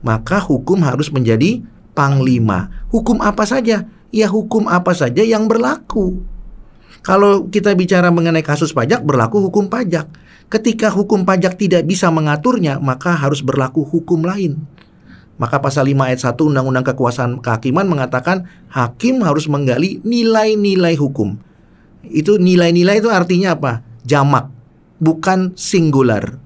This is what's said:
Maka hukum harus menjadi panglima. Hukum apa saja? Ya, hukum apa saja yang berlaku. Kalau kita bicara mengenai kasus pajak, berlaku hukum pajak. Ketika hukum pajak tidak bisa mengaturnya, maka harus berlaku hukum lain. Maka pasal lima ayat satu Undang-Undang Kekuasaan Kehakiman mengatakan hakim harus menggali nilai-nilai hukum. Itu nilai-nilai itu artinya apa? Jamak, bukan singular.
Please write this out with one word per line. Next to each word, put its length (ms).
Maka 400
hukum 400
harus 240
menjadi 560
panglima. 960
Hukum 240
apa 320
saja? 400
Ya, 160
hukum 400
apa 240
saja 320
yang 240
berlaku. 720
Kalau 480
kita 240
bicara 400
mengenai 320
kasus 260
pajak, 300
berlaku 400
hukum 260
pajak. 380
Ketika 440
hukum 320
pajak 360
tidak 240
bisa 240
mengaturnya, 720
maka 360
harus 280
berlaku 400
hukum 400
lain. 400
Maka 240
pasal 280
lima 200
ayat 160
satu 240
Undang-Undang 400
Kekuasaan 480
Kehakiman 480
mengatakan 640
hakim 560
harus 240
menggali 560
nilai-nilai 960
hukum. 400
Itu 320
nilai-nilai 640
itu 100
artinya 460
apa? 240
Jamak, 480
bukan 560
singular. 880